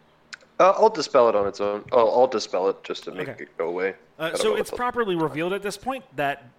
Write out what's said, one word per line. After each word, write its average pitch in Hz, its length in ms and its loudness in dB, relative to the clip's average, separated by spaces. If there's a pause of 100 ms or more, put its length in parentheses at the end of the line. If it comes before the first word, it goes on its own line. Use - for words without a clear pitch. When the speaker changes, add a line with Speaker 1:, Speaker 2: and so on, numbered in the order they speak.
(580)
Speaker 1:
Uh, 180 180 6
I'll 220 120 6
dispel 139 400 4
it 107 80 2
on 101 100 2
its 98 140 -6
own. 104 320 -4
Oh, 120 160 6 (100)
I'll 127 80 8
dispel 101 420 -2
it - 140 -4
just - 220 -10
to - 80 -12
make 90 160 -8
Speaker 2:
Okay. - 160 -14
Speaker 1:
it - 140 -20
go 82 100 -2
away. 90 220 -4 (280)
Speaker 2:
Uh, 156 60 -8
Speaker 1:
I 165 60 -4
don't - 80 -6
Speaker 2:
so 214 120 0
Speaker 1:
know 208 60 -2
Speaker 2:
it's 208 140 -4
Speaker 1:
what - 60 -10
the - 0 -
Speaker 2:
properly 240 400 -4
revealed 160 360 -4
at 202 100 -6
this 202 140 -8
point 262 280 -10 (120)
that, 139 280 -4 (140)